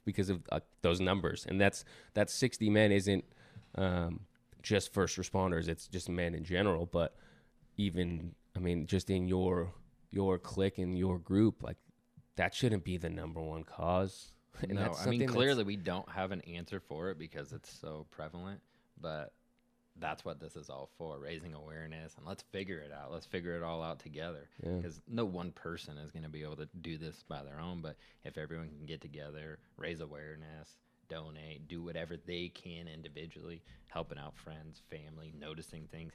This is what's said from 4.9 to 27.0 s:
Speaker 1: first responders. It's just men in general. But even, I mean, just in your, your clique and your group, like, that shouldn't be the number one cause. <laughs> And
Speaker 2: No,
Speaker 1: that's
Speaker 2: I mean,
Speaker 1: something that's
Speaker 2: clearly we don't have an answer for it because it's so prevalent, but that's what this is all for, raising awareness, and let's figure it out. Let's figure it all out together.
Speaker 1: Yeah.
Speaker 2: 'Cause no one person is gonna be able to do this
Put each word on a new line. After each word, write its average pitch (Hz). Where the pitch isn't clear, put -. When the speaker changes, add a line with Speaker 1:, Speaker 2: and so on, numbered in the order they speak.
Speaker 1:
first 92
responders. 90
It's 82
just 90
men 87
in 80
general. 87
But 85
even, 87
I -
mean, 87
just 95
in 90
your, 90
your 95
clique -
and 90
your 90
group, 98
like, 58
that 92
shouldn't 107
be 90
the 82
number 82
one 80
cause. 90
<laughs> -
And 95
Speaker 2:
No, 98
Speaker 1:
that's -
Speaker 2:
I -
mean, -
Speaker 1:
something 120
that's 127
Speaker 2:
clearly 123
we 101
don't 90
have 95
an 92
answer 87
for 85
it 82
because 78
it's -
so 78
prevalent, 87
but 76
that's 78
what 80
this 78
is 80
all 67
for, 78
raising 80
awareness, 78
and -
let's 92
figure 95
it 73
out. 71
Let's 82
figure 87
it 85
all 82
out 82
together. 76
Speaker 1:
Yeah. 87
Speaker 2:
'Cause 82
no 117
one 90
person 82
is 76
gonna 78
be 76
able 76
to 76
do 80
this 78